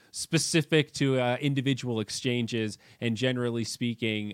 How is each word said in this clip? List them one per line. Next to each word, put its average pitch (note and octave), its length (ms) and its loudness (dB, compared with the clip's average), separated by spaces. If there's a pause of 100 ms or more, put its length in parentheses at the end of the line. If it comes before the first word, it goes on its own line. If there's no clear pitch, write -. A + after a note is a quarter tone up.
(120)
specific D#3 800 0
to, C3+ 260 2
uh, B2 200 2
individual C3 600 0
exchanges, A2+ 800 -2 (220)
and A#2 140 0
generally A#2+ 500 0
speaking, A2 680 -2